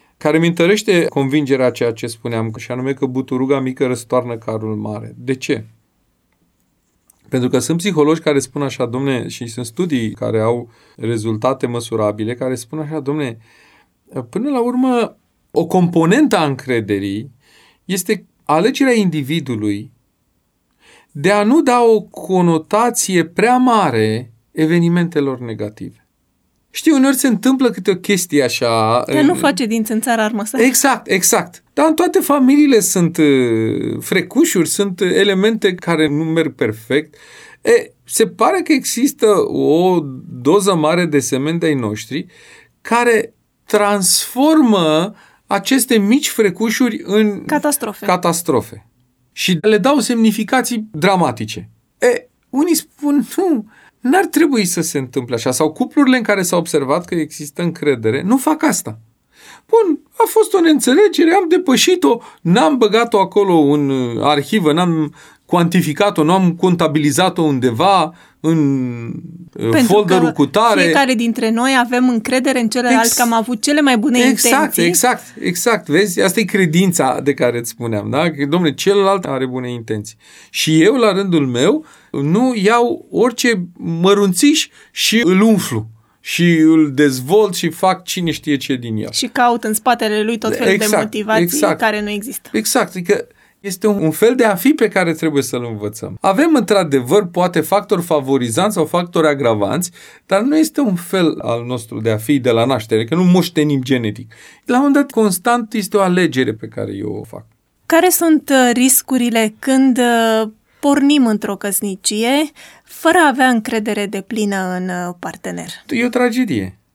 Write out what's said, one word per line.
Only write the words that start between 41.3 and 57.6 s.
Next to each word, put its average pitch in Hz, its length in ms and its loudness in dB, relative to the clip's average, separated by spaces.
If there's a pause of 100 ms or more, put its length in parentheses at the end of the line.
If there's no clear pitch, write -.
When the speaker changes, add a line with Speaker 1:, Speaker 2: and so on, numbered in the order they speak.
Speaker 1:
de-ai 160 160 0
noștri 120 520 -6 (540)
care 233 540 0 (680)
transformă 214 1120 2 (320)
aceste 233 520 0
mici 214 300 2
frecușuri 220 760 -2
în 208 420 0
Speaker 2:
Catastrofe. 277 600 -4
Speaker 1:
catastrofe. 170 800 -2 (460)
Și 180 280 -2
le 214 180 2
dau 269 200 2
semnificații 226 920 0
dramatice. 151 760 -2 (300)
E, - 300 0 (220)
unii 311 260 0
spun, - 500 -2 (100)
„Nu, 330 300 0 (340)
n-ar 330 260 2
trebui 285 380 0
să 175 160 -4
se 160 180 -6
întâmple 123 360 -6
așa.” 117 160 -2
Sau 156 220 -2
cuplurile 254 440 0
în 240 60 -4
care 202 200 0
s-a 180 140 -2
observat 160 480 -2
că - 100 -8
există 151 480 -6